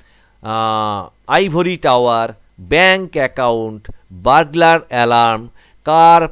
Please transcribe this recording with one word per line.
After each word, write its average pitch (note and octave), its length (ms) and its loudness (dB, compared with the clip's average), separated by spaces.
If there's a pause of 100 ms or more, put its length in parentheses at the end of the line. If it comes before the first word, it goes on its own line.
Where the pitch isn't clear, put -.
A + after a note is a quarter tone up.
(420)
আহ, A2 680 -6 (160)
আইভরি F3 500 -2
টাওয়ার, B2 520 0 (320)
ব্যাংক F3+ 520 0
অ্যাকাউন্ট, A#2 800 -4 (220)
বার্গলার D#3 760 2
অ্যালার্ম, A#2 600 0 (360)
কার E3 480 4